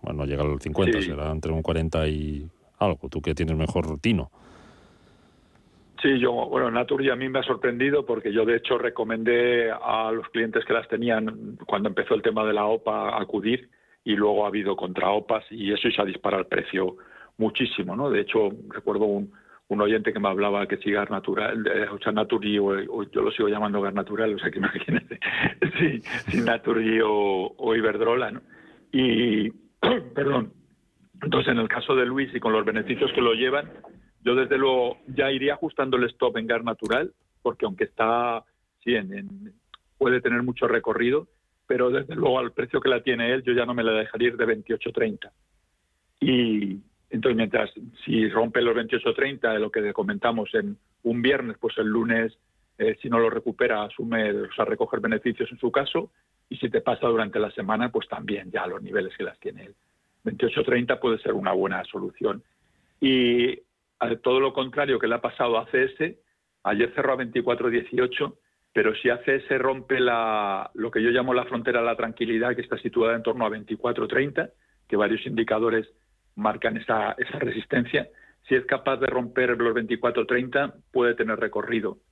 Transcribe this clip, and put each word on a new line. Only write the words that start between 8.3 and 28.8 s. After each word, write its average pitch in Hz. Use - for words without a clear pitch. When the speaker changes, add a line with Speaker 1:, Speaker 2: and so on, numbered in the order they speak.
Speaker 2:
yo, 110
de 117
hecho, 120
recomendé 117
a 113
los 113
clientes 113
que -
las 113
tenían 110
cuando 104
empezó 101
el 104
tema 110
de 107
la 104
opa 107
a 110
acudir 110
y 107
luego 104
ha 104
habido 98
contra 92
opas 107
y 104
eso, 101
y -
se -
ha 101
disparado 95
el -
precio 92
muchísimo, 107
¿no? 135
De 104
hecho, 104
recuerdo 104
un, 101
un 104
oyente 107
que 110
me 101
hablaba 101
que 101
si 104
Gas 101
Natural, 101
eh, 101
o 101
sea, 107
Naturgy, 104
o, 101
o 98
yo 110
lo 107
sigo 107
llamando 104
Gas 98
Natural, 107
o 92
sea, -
que -
<laughs> 98
imagínate, -
si, 127
si 117
Naturgy 113
o, 101
o 113
Iberdrola, 110
¿no? -